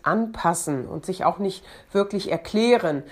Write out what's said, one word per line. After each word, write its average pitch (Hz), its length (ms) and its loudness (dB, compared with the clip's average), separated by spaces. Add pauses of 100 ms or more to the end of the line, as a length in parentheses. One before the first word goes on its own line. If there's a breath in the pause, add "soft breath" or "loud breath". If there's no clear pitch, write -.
anpassen 170 840 0
und 160 180 -8
sich 185 200 -4
auch 180 160 2
nicht 190 240 -4 (260 loud breath)
wirklich 202 400 0
erklären. 196 800 2